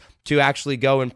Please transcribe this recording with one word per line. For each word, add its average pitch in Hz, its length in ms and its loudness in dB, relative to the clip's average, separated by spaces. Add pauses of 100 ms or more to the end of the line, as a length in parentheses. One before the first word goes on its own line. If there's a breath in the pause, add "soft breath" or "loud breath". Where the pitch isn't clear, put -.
(260 soft breath)
to 147 140 0
actually 139 380 0
go 135 240 2
and 123 140 -4